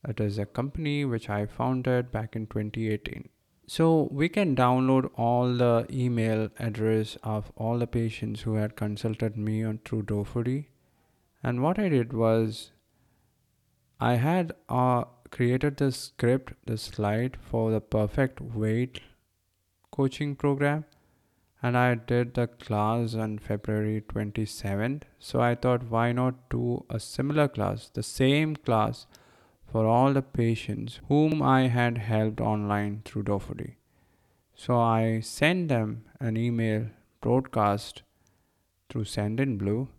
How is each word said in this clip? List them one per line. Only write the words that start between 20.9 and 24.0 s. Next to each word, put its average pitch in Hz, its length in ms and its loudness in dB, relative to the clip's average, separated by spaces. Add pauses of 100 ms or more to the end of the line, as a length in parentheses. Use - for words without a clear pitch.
and 123 120 2
I 123 200 4
did 120 400 0
the 120 100 2
class 113 680 -2
on 107 240 -4
February 107 680 -2